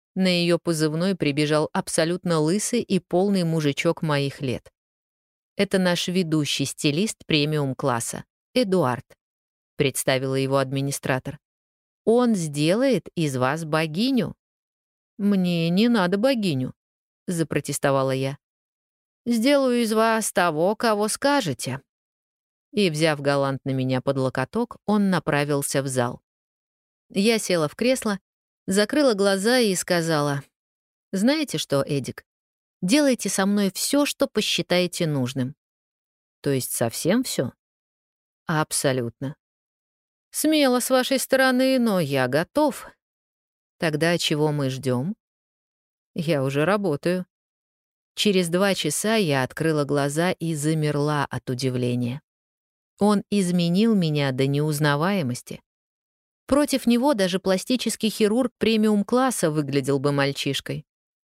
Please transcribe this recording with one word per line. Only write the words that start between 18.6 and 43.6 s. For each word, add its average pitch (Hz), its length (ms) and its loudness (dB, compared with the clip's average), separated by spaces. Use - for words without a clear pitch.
«Сделаю 240 580 2
из 220 100 0
вас 220 400 2
того, 175 420 2
кого 214 340 0
скажете». 202 720 -2
И, 208 180 2
взяв 151 300 0
галантно 139 500 0
меня 131 300 0
под 139 160 -2
локоток, 131 720 -4
он 202 240 2
направился 147 720 0
в 135 40 -6
зал. 127 360 -2
Я 220 280 2
села 170 300 0
в - 80 -20
кресло, 220 420 -2
закрыла 208 460 2
глаза 202 460 2
и 214 160 2
сказала: 156 680 0
«Знаете 247 460 0
что, 139 240 0
Эдик, 135 420 -6
делайте 247 480 2
со 196 160 -2
мной 202 260 0
все, - 360 0
что - 200 -2
посчитаете 180 800 -2
нужным». 135 480 -2
«То 143 100 -2
есть 135 220 -2
совсем 147 500 0
все?» 131 300 -4
«Абсолютно». 139 920 -2
«Смело 285 500 2
с - 80 -4
вашей 262 300 2
стороны, 262 600 2
но 214 220 2
я 135 280 2
готов». 180 580 0